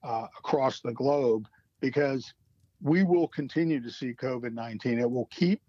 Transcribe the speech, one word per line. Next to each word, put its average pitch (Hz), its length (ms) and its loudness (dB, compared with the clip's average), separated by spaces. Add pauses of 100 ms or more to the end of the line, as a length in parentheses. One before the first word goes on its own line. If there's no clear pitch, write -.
uh, 113 240 -4 (120)
across 135 420 0
the 120 120 -6
globe, 127 540 2 (340)
because 135 520 -2 (480)
we 160 220 4
will 175 260 4
continue 156 520 0
to 117 100 -8
see 123 220 -6
covid 123 420 -4
nineteen. 117 460 -2
It 120 100 2
will 123 160 -2
keep - 420 0